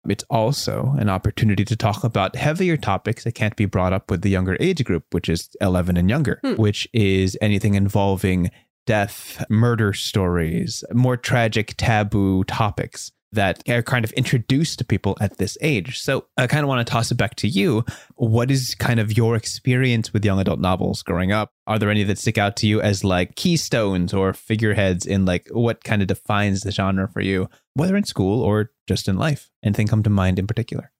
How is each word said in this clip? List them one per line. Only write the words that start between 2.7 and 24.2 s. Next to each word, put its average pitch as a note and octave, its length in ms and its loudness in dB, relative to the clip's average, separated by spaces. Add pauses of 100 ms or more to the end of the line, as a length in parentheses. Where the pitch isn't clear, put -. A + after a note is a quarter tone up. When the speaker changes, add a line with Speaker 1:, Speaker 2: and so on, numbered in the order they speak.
Speaker 1:
topics - 480 -4
that A#2 100 -4
can't G#2+ 220 -2
be G#2 80 2
brought F#2 260 0
up F#2+ 180 -4
with F2+ 120 -2
the G2+ 80 2
younger F#2 320 2
age E3+ 240 0
group, E2 260 -2
which E2+ 160 -2
is E2+ 220 -2 (100)
eleven F2+ 380 2
and F2+ 120 4
younger, C3+ 320 0
Speaker 2:
Hmm. C4 120 -2
Speaker 1:
which G#2 400 0
is F#2+ 480 2
anything G#2 340 2
involving G2 760 2 (380)
death, G#2+ 640 -2
murder A2+ 440 4
stories, F2 920 -2 (100)
more B2+ 240 2
tragic, A2+ 600 0
taboo G2+ 680 2
topics - 680 -4 (200)
that G2 380 -2
are A#2+ 140 0
kind A#2+ 200 0
of A2 100 -4
introduced C3+ 680 0
to B2+ 60 -4
people G2+ 360 0
at G2+ 160 -2
this F#2+ 240 -4
age. A2 380 -2
So - 260 -4 (100)
I B2 120 0
kinda D3 180 0
wanna B2+ 180 0
toss A2+ 280 0
it A#2+ 60 2
back - 180 0
to - 120 -2
you. D3+ 380 0 (300)
What A#2+ 340 2
is C3+ 240 0
kind A#2 260 0
of G#2+ 160 0
your A#2 200 4
experience B2 760 0
with G#2 140 0
young F#2+ 140 4
adult F#2 200 0
novels F#2 440 -2
growing F#2 280 -2
up? G#2+ 200 -2 (160)
Are A2 100 0
there G#2 140 2
any G#2+ 140 2
that A2+ 120 0
stick A2+ 220 -2
out G2+ 180 0
to A2 100 2
you G#2+ 140 4
as, G2+ 220 0
like, F#2 320 0
keystones G#2 800 0
or F#2+ 180 2